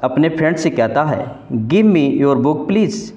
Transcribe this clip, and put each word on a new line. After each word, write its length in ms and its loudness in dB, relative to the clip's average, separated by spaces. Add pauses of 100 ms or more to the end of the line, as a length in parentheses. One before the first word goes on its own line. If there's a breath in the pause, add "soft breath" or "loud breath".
अपने 260 0
friend 280 0
से 120 0
कहता 340 0
है, 220 -2 (420)
"Give 260 4
me 120 4 (160)
your 220 4
book 240 -2
please।" 340 0 (160)